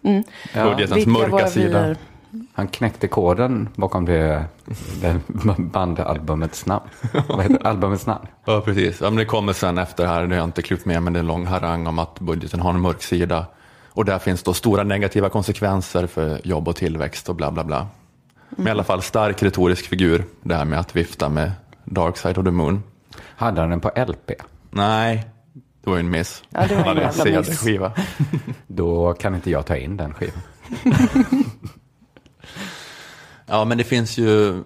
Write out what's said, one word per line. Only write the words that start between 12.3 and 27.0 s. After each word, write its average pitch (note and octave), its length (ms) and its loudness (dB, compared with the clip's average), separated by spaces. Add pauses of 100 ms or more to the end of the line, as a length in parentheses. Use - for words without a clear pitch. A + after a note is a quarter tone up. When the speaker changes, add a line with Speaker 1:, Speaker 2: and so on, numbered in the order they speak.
Speaker 3:
har F2+ 100 2
en F2+ 100 2
mörk F2+ 220 0
sida. E2+ 440 0 (420)
Och A2 160 -2
där F#2+ 140 0
finns F2+ 240 -2
då F#2 120 0
stora G2+ 300 2
negativa G2+ 440 2
konsekvenser F#2+ 760 0
för D#2 380 -2
jobb E2 240 -2
och E2+ 80 -2
tillväxt D#2+ 520 -4
och F2 60 -4
bla, D#2+ 160 -2
bla, D#2+ 140 -4
bla. D#2 220 -4 (640)
Men F#3 160 -4
i - 40 2
alla G#2 140 0
fall F#2+ 180 0
stark G#2+ 400 0
retorisk F2+ 460 2
figur, F2 360 4 (180)
det E2+ 120 0
här D2+ 100 0
med D#2 160 0
att - 160 -4
vifta E2 320 0
med D#2 240 0 (320)
Dark F2 320 0
Side F#2 220 -2
of F#2 60 0
the F#2 60 4
Moon. F2 320 2 (540)
Speaker 2:
Hade G#2+ 240 0
han E2 100 2
den E2+ 100 0
på G#2+ 140 0
L B2 200 -2 (120)
P? - 80 -4 (360)
Speaker 3:
Nej, A2 560 0 (580)
det G2+ 60 -2
var F2+ 60 2
ju F2 40 2
en F2 100 0
miss. E2+ 380 -4
Speaker 1:
Ja, F#3 200 0
det G3+ 60 0
var G3 80 2
en - 60 2
Speaker 3:
Han - 80 2
hade - 40 2